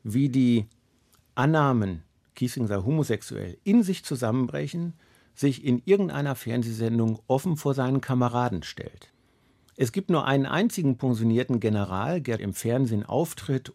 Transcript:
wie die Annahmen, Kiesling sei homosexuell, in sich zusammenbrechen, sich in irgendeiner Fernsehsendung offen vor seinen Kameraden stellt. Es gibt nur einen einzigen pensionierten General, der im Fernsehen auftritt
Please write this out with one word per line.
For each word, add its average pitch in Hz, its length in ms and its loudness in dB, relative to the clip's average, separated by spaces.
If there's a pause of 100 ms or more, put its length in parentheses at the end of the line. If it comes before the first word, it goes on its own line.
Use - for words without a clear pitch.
wie 127 280 0
die 120 340 4 (680)
Annahmen, 127 680 2 (320)
Kiesling 123 320 -2
sei 101 100 0
homosexuell, 104 880 -2
in 214 180 6
sich 180 220 -2
zusammenbrechen, 143 880 -2 (420)
sich 139 300 0
in 123 220 2
irgendeiner 147 480 2
Fernsehsendung 113 920 -2
offen 143 300 0
vor 143 160 -2
seinen 131 300 0
Kameraden 123 600 0
stellt. - 520 -14 (640)
Es 123 160 0
gibt 190 180 -2
nur 160 160 2
einen 139 180 2
einzigen 156 540 0
pensionierten 117 600 2
General, 104 640 0
der 113 200 -4
im 101 120 -4
Fernsehen 117 540 0
auftritt - 680 -4